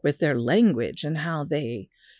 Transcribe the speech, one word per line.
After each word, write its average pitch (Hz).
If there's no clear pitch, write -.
with 143
their 143
language 123
and 156
how 156
they 123